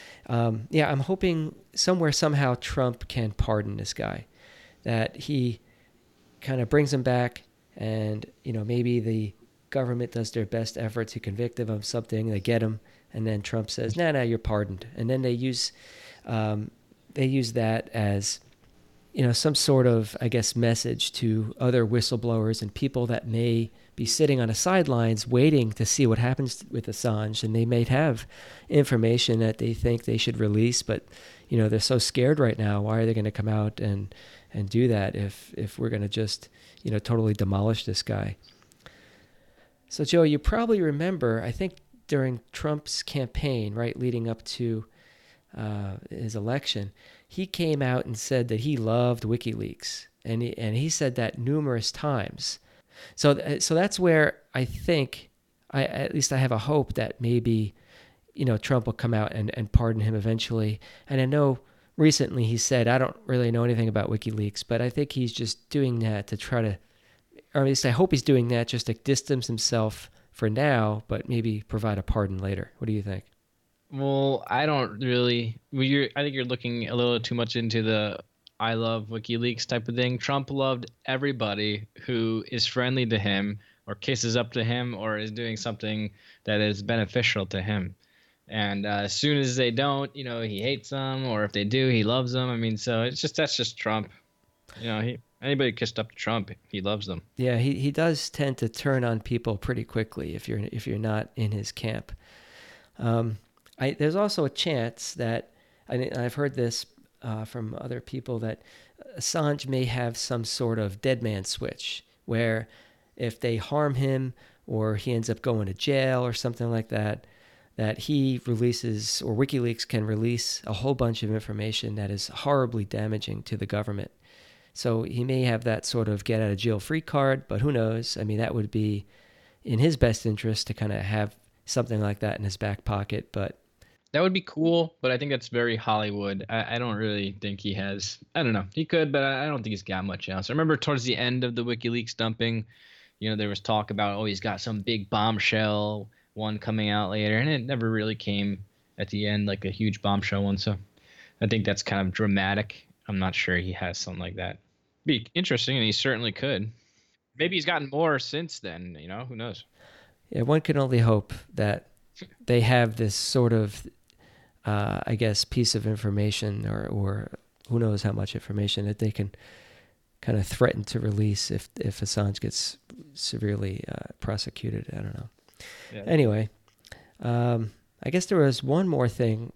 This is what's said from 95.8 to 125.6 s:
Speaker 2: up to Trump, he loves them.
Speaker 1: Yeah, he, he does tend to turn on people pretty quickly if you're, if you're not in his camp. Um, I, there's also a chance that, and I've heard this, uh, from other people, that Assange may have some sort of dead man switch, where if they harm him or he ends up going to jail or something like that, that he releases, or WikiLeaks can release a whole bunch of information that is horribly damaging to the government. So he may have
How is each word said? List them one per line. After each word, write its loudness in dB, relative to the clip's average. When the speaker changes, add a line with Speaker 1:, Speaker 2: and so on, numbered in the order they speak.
Speaker 2:
up -6
to -20
Trump, -2
he -6
loves -2
them. -6
Speaker 1:
Yeah, 0
he, 2
he 0
does 0
tend -2
to 0
turn 0
on 0
people -2
pretty -4
quickly -4
if -8
you're, -2
if -6
you're -2
not -2
in 0
his -4
camp. -6
Um, 2
I, 0
there's 0
also 2
a 0
chance -2
that, -4
and -2
I've -2
heard -2
this, -2
uh, -6
from -8
other -8
people, -6
that -4
Assange -2
may 0
have -2
some -2
sort 0
of -4
dead 2
man -2
switch, -6
where 0
if -4
they 0
harm 0
him 0
or 0
he -2
ends 0
up -4
going 0
to -4
jail 2
or 0
something -2
like -2
that, -4
that -2
he 0
releases, 0
or -2
WikiLeaks 0
can 0
release -2
a -4
whole 0
bunch 0
of -2
information -4
that -4
is -4
horribly 0
damaging -4
to -6
the -4
government. -4
So 0
he -2
may 2
have 2